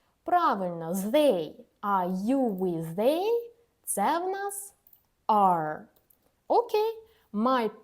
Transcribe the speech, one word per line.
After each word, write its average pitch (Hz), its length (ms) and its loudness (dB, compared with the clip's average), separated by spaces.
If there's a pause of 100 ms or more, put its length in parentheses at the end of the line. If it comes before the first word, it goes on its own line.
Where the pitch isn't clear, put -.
(240)
Правильно, 180 680 0
they. 196 600 2 (280)
А 196 260 0
you 208 520 0
with 165 360 -4
they — 294 340 0 (560)
це 240 340 -2
в 370 100 -4
нас 392 460 -8 (540)
are. 175 520 2 (680)
Окей. 440 500 0 (340)
My 226 380 0 (140)